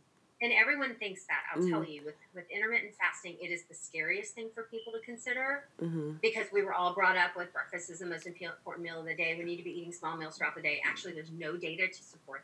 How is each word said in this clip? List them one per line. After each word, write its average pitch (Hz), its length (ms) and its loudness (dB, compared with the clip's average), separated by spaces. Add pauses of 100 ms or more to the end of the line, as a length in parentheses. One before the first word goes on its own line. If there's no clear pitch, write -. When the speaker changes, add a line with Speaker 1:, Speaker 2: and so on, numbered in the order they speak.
(420)
Speaker 1:
And 233 100 4
everyone 254 440 6
thinks 190 300 -6
that, 151 160 0 (120)
I'll 160 120 4
tell 165 140 4
Speaker 2:
Mm-hmm. 160 120 -4
Speaker 1:
you, 147 120 -10
with, 151 120 -8 (180)
with 180 160 -10
intermittent 208 480 0
fasting, 180 420 -2
it 175 100 -6
is 175 140 -2
the - 100 -20
scariest 175 600 -4
thing 226 200 -6
for 226 100 -6
people 226 280 -8
to 226 80 -4
consider 262 680 -2 (140)
Speaker 2:
Mm-hmm. 160 380 0
Speaker 1:
because 220 320 2
we 202 100 6
were 190 120 0
all 175 180 6
brought 185 240 8
up 180 200 6
with 175 160 -4
breakfast - 380 -4
is 165 100 -12
the 190 60 -6
most 165 200 -4
impe-, 175 160 -10
important 170 420 -6
meal 165 160 -6
of 160 60 -8
the 160 80 -2
day. 165 240 2
We 175 60 -4
need 175 140 -2
to - 60 -10
be 175 60 -6
eating 170 220 -6
small 165 240 -4
meals 160 200 -6
throughout 156 200 0
the 156 60 -6
day. 151 240 2
Actually, - 280 -2
there's 160 160 -8
no 160 260 -2
data 170 300 0
to - 160 -8
support - 420 -14